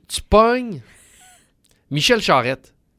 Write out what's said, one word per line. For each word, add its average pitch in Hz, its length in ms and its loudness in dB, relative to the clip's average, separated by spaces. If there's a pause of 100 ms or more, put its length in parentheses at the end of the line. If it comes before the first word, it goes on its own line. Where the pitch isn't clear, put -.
tu - 200 -10
pognes. 226 520 0 (1080)
Michel 175 300 0
Charette 131 540 -2 (240)